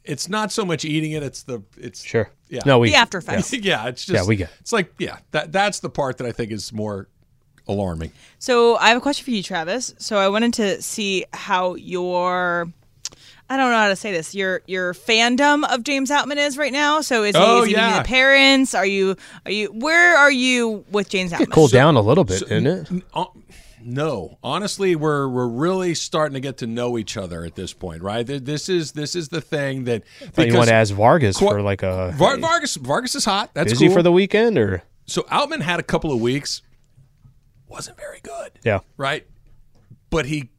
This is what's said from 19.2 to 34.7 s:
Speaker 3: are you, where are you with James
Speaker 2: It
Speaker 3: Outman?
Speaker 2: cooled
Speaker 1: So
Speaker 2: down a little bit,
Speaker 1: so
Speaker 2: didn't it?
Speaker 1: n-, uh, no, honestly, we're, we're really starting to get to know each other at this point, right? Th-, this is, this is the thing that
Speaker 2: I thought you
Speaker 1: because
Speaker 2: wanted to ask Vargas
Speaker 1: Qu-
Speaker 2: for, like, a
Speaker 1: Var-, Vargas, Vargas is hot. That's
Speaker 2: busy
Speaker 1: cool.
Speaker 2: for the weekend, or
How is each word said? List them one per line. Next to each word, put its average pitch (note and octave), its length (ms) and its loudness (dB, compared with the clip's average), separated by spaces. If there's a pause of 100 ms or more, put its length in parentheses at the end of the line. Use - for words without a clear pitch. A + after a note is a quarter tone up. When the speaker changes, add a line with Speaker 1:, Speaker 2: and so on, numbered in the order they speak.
Speaker 3:
are - 60 -6
you, G#3 200 -4
where E4 460 4
are C#4+ 140 8
you B3 600 0
with G3+ 180 -2
James F#3 220 -4
Speaker 2:
It E3+ 40 -6
Speaker 3:
Outman? - 160 0
Speaker 2:
cooled D3+ 200 6
Speaker 1:
So - 60 8
Speaker 2:
down D3+ 180 8
a A2+ 60 6
little C3+ 220 4
bit, G2 160 -2
Speaker 1:
so F#2+ 60 -6
Speaker 2:
didn't A2 220 0
it? F3 240 -4
Speaker 1:
n-, F3+ 120 -6 (100)
uh, E3+ 120 -4 (560)
no, B2 640 -6
honestly, F#3 520 -2
we're, D3 340 0
we're B2 180 -2
really E3+ 480 -2
starting D#3 400 -2
to C3+ 60 -6
get C3+ 160 -8
to A#2+ 100 -8
know A#2+ 300 -4
each A2 200 -8
other E2+ 280 -8
at E2 100 -12
this F#2 180 -10
point, E2+ 300 -12
right? A2+ 240 -4
Th-, C#3 160 -8
this D3 260 -8
is, E3 220 -2
this D3 240 -8
is E3 140 -8
the D#3+ 120 -6
thing C3+ 440 -6
that A#2 180 -2 (180)
Speaker 2:
I C#4 40 -20
thought - 160 -12
you A2+ 40 6
Speaker 1:
because A#2 120 2
Speaker 2:
wanted A#2 140 6
to A2+ 40 8
ask A2 180 4
Vargas A2 440 4
Speaker 1:
Qu- G3 100 4
Speaker 2:
for, G#2 140 2
like, G2+ 200 -2
a F#2 360 -2
Speaker 1:
Var-, A#3 200 4
Vargas, E4 380 -2
Vargas F#3+ 400 -4
is C#4 100 -4
hot. G3+ 300 -2
That's B2 160 0
Speaker 2:
busy B2 160 6
Speaker 1:
cool. F#3+ 80 6
Speaker 2:
for F3 80 4
the F3 80 4
weekend, G3+ 480 2
or G2 240 0 (240)